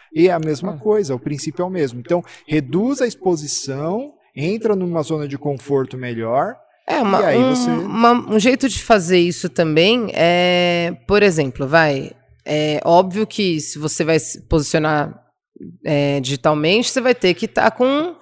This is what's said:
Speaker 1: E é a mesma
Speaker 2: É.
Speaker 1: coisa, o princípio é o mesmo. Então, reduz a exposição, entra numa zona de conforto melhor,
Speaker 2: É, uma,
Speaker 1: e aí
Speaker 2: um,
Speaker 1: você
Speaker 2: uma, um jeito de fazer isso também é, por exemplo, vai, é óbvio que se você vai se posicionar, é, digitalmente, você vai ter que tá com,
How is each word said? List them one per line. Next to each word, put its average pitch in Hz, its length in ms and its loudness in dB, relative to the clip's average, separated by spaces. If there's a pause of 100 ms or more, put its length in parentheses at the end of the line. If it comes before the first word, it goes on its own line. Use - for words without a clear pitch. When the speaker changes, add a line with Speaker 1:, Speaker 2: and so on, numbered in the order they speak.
(140)
Speaker 1:
E 165 160 4
é - 20 0
a 170 80 0
mesma 160 360 -6
Speaker 2:
É. - 20 -14
Speaker 1:
coisa, 202 360 0
o 123 60 -4
princípio 143 440 -6
é - 20 -2
o 185 40 -6
mesmo. 139 300 -4
Então, 170 240 -2 (240)
reduz 156 540 -2
a 247 60 2
exposição, 170 1040 -4 (200)
entra 208 400 -2
numa 175 300 -2
zona 151 240 -4
de 139 100 -8
conforto 139 600 -4
melhor, 123 580 -4 (320)
Speaker 2:
É, 330 140 -2
uma, 196 200 2
Speaker 1:
e 196 40 0
aí 220 120 2
Speaker 2:
um, 254 180 2
Speaker 1:
você 247 140 0
Speaker 2:
uma, 233 420 2 (240)
um 214 40 2
jeito 254 280 2
de - 140 -6
fazer 185 380 4
isso 175 300 0
também 180 640 2
é, 175 840 2 (100)
por 202 160 4
exemplo, 147 420 0
vai, 147 460 2 (340)
é 151 380 -2
óbvio 185 420 4
que 180 360 -2
se - 180 -10
você 156 240 -4
vai 156 160 2
se - 300 -8
posicionar, 156 680 0 (680)
é, 143 340 0
digitalmente, 151 720 0
você 262 80 -4
vai 240 160 2
ter 185 200 2
que 220 120 -6
tá - 240 0
com, 285 500 -2